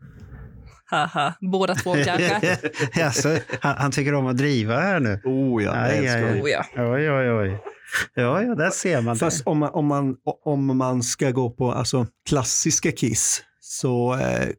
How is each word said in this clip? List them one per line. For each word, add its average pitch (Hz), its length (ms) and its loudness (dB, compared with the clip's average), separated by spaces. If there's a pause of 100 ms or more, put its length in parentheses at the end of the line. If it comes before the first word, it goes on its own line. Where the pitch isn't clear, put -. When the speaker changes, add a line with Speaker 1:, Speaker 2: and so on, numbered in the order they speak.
(920)
Speaker 1:
Haha, 151 500 0
båda 185 340 0
två 175 200 -2
Speaker 2:
<laughs> 143 100 4
Speaker 1:
kanske. 180 540 2 (460)
Speaker 2:
Alltså, 147 340 0 (220)
han, 143 180 0
han 139 140 0
tycker 143 220 0
om 135 120 0
att 127 100 0
driva 123 440 2
här 185 200 0
nu. 104 240 0
Speaker 3:
Oh 131 400 2
ja, 90 100 0
Speaker 2:
Aj, 120 220 2
Speaker 3:
jag - 80 2
älskar 123 140 2
Speaker 2:
aj, 117 60 2
aj. 113 120 2
Speaker 3:
det. 101 60 -2
Speaker 1:
Oh 147 80 0
ja. 90 140 0 (120)
Speaker 2:
Oj, 127 340 0
oj, 131 220 2
oj. 104 280 0 (540)
Ja, 131 280 0
ja, 247 120 -2
där 175 160 0
ser 175 320 0
man 120 140 0
Speaker 3:
Fast 165 280 0
Speaker 2:
det. 196 60 -2
Speaker 3:
om 151 80 2
man, 147 120 0
om 151 160 0
man, 143 300 0 (280)
om 139 320 2
man 127 260 2
ska 139 280 0
gå 123 200 0
på, 123 220 0
alltså, 127 340 0 (220)
klassiska 147 640 0
Kiss, - 500 0 (180)
så, 123 580 0
eh, 127 300 0 (100)